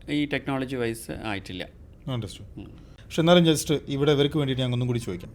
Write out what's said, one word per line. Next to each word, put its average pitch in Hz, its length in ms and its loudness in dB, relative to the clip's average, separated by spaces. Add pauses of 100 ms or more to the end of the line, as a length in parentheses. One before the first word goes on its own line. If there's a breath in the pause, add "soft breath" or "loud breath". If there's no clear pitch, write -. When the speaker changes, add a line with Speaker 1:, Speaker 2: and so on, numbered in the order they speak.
Speaker 1:
ഈ 147 160 0
ടെക്നോളജി 135 500 -4
വൈസ് 113 360 -4
ആയിട്ടില്ല. 95 560 -8 (460)
Speaker 2:
Understood. 107 340 -8 (100)
Speaker 1:
ഉം. 101 100 -12 (300 loud breath)
Speaker 2:
പക്ഷെ - 220 -6
എന്നാലും 175 260 8
just 156 420 4
ഇവിടെ 143 240 2
ഇവർക്ക് 143 260 4
വേണ്ടിയിട്ട് 131 240 0
ഞാൻ 123 120 0
ഒന്നും 123 140 0
കൂടി 120 120 0
ചോദിക്കാം. 98 360 -8